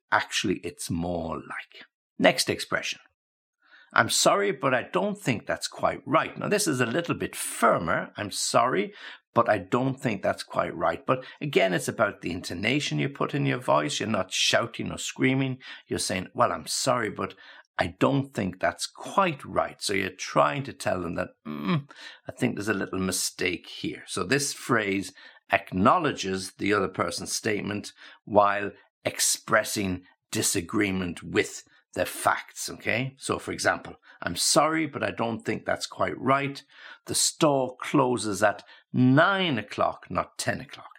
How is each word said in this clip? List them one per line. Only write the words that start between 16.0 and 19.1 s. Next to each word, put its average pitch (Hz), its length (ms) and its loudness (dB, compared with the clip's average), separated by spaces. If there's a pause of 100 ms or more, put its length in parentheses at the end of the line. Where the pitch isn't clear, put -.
saying, 92 260 -4
"Well, 113 180 2
I'm 82 160 -8
sorry, 120 420 0
but 95 240 -6 (420)
I 87 220 -2
don't 135 340 2
think 95 280 -4
that's - 260 -2
quite - 580 -2